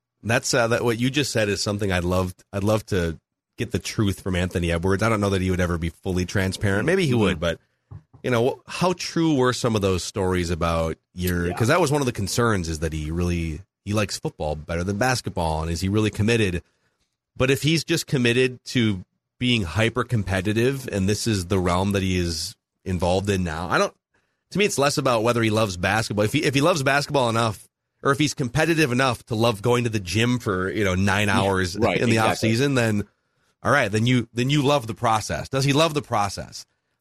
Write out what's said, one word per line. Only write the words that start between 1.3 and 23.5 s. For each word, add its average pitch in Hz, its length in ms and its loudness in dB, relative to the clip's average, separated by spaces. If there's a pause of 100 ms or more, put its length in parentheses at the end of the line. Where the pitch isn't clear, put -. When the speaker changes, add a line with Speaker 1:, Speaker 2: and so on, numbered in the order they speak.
Speaker 1:
said 110 160 0
is 98 140 -2
something 104 300 -2
I'd 90 120 0
love, 92 300 0 (180)
I'd 98 120 -4
love 104 220 2
to 85 320 -2 (380)
get 110 160 -6
the 95 60 -2
truth 98 420 -2
from 92 160 -4
Anthony 87 360 0
Edwards. 92 300 0
I 113 60 2
don't 110 120 2
know 101 100 2
that 95 120 0
he 92 80 0
would 90 100 0
ever 87 180 0
be 82 120 -4
fully 92 360 -4
transparent. 98 600 0
Maybe 180 200 2
he 127 80 2
would, 101 240 2
Speaker 2:
Mm-hmm. - 20 -12
Speaker 1:
but, 82 200 -2 (640)
you 131 80 -4
know, 120 360 0
how 180 280 -2
true 165 420 0
were 127 160 4
some 117 240 0
of 98 60 2
those 95 200 2
stories 90 480 -2
about 82 460 0 (180)
your, 87 340 -2
Speaker 2:
Yeah. 87 80 -4
Speaker 1:
'cause 113 120 0
that 170 120 4
was 143 120 2
one 147 100 0
of 131 40 0
the 120 60 0
concerns, 104 560 0
is 80 120 -6
that 80 120 -2
he 78 180 -6
really, 85 500 -2 (240)
he 98 80 -6
likes 104 260 -2
football 76 380 -6
better 85 280 -4
than 101 140 -2
basketball. 87 640 -2
And 82 80 -4
is 82 100 -2
he 95 80 -2
really 107 220 2
committed? 104 520 0 (760)
But 131 160 2
if 131 100 0
he's 156 220 0
just 160 240 -2
committed 123 580 2
to 107 380 0 (340)
being 123 240 2
hyper 110 400 0
competitive 113 880 0
and 95 180 0
this 104 200 -2
is 95 180 0
the 95 140 0
realm 90 320 0
that 98 100 0
he 92 160 0
is 85 380 -4 (280)
involved 92 460 0
in 92 140 0
now, 82 240 -6